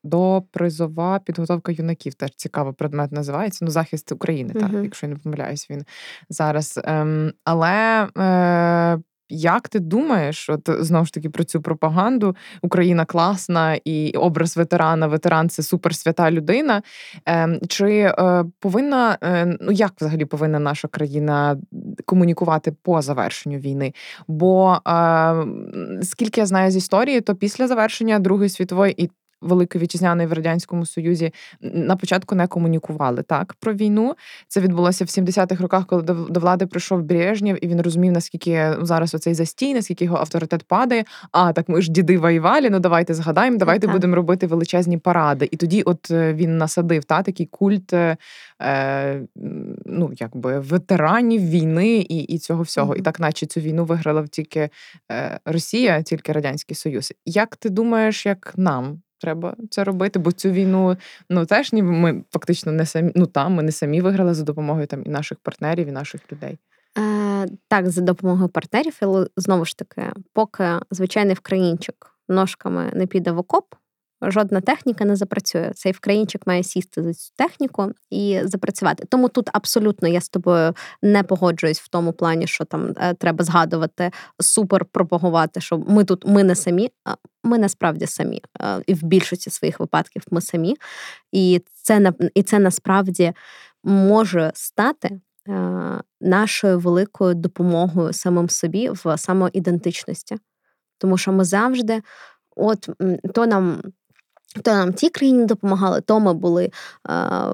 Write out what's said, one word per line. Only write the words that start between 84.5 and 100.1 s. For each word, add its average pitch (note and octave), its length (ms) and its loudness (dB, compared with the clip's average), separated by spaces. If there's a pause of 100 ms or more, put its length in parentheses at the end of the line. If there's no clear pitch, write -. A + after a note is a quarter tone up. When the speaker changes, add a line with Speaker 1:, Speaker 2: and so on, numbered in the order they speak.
Speaker 2:
пропагувати, E3 760 0
що - 160 -4
ми G#3 260 4
тут, F#3 240 0
ми G3+ 160 6
не F#3 120 4
самі, F#3 360 -2 (140)
а - 100 -6 (280)
ми A#3 140 2
насправді E3+ 500 0
самі, - 340 -6 (200)
е, F#2+ 260 -4
і G3+ 60 2
в D#3+ 100 0
більшості F3+ 460 0
своїх - 300 -4
випадків - 520 -4
ми E3+ 100 0
самі. F3 340 -2 (560)
І F3+ 300 4 (220)
це G#3+ 160 4
на-, F#3+ 140 6 (220)
і G3 80 4
це G#3 160 2
насправді F#3 760 2 (500)
може F#3+ 720 4
стати, - 640 -2 (280)
е, F3+ 540 -4 (200)
нашою F#3+ 580 2
великою F3+ 560 2
допомогою E3+ 800 0
самим F3 360 0
собі F#3 400 -2
в D#3+ 280 -2
самоідентичності. F3+ 1200 -2 (600)